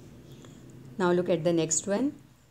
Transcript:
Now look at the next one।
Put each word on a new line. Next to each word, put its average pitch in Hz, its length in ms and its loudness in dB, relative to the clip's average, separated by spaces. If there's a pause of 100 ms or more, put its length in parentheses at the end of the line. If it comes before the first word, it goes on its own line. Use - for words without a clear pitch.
(1000)
Now 180 120 4 (100)
look 180 160 2
at 156 120 -2
the 170 140 4
next 160 320 0
one। 262 200 0 (340)